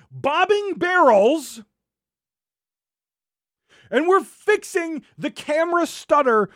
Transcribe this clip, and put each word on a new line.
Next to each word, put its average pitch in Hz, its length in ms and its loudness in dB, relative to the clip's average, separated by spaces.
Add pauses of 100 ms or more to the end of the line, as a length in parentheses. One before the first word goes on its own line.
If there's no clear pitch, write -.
(120)
bobbing 370 640 -2
barrels. 285 880 2 (2250)
And 294 160 0
we're 370 160 2
fixing 330 800 -4 (140)
the 220 120 -8
camera 339 560 -2
stutter 247 720 0